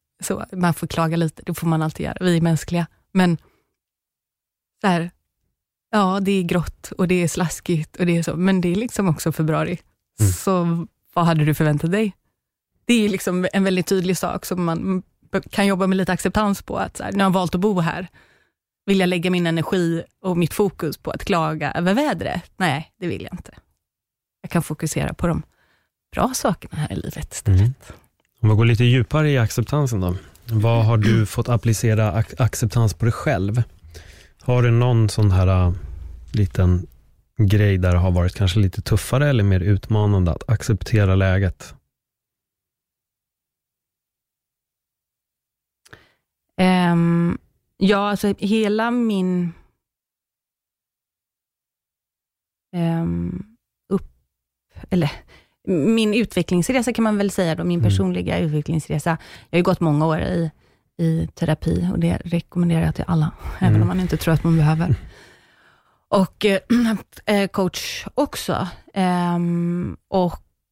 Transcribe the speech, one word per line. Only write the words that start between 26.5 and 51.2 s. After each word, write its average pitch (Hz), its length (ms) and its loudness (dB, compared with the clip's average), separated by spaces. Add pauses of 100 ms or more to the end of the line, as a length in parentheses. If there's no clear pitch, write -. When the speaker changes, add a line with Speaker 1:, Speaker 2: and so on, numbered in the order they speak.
Speaker 1:
här 151 140 -4
i - 40 -6
livet - 380 -10
istället. 92 280 2
Speaker 2:
Mm. 120 120 2 (640)
Om 110 80 2
man 107 100 4
går 113 80 4
lite 117 180 4
djupare 131 480 2
i 139 60 2
acceptansen 120 640 0
då. 90 140 -2 (300)
Vad 113 400 2
har 113 120 4
du 110 280 4
<clears throat> - 0 -
fått - 240 -4
applicera 110 600 2 (100)
ac-, - 200 -6
acceptans 113 520 0
på - 120 -4
dig 117 60 2
själv? 113 520 0 (800)
Har 123 220 2
du 120 80 4
någon 117 380 4
sån 104 220 2
här, 92 360 4
äh, 87 60 2 (580)
liten 92 560 2 (500)
grej 101 400 4
där 90 140 2
det 87 80 4
har 90 120 2
varit 90 240 2
kanske 98 240 0
lite 95 220 0
tuffare 135 480 0
eller 120 140 2
mer 98 160 4
utmanande 101 720 2
att - 180 -6
acceptera 104 640 2
läget? 95 600 0 (4000)
Speaker 1:
Ehm, 170 800 2 (400)
ja, 202 320 2
alltså 202 280 -2
hela 220 540 0
min, 185 600 0 (3250)